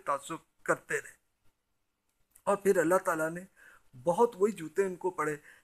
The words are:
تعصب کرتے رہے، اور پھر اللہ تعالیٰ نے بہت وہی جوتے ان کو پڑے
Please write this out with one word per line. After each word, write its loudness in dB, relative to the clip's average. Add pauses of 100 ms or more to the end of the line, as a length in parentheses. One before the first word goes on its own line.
تعصب -6 (220)
کرتے -2
رہے، -10 (1300)
اور 2
پھر 2
اللہ 4
تعالیٰ 0
نے -10 (680)
بہت 2
وہی 2
جوتے -4
ان -4
کو -4
پڑے -4 (280)